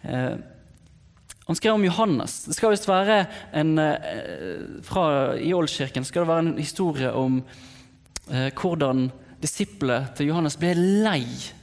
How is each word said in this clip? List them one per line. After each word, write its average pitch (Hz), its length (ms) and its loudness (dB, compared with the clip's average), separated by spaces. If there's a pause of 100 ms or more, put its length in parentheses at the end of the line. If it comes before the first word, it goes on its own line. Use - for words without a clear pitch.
eh, 127 320 -4 (1080)
han 165 160 -4
skrev 220 160 2
om 208 100 4
Johannes. 175 640 0
Det 147 80 -4
skal 220 160 2
visst 202 160 0
være 196 400 4 (260)
en, 156 240 2
eh, 92 1040 -4
fra, 139 540 2
i 151 180 -2
Oldkirken 143 520 -2
skal 170 180 0
det 165 60 0
være 165 100 4
en 165 180 0
historie 143 540 -2
om, 131 320 0 (880)
eh, 131 220 0
hvordan 135 600 0 (300)
disiplene 135 760 -2
til 143 120 0
Johannes 156 280 0
ble 175 180 0
lei 185 520 4 (380)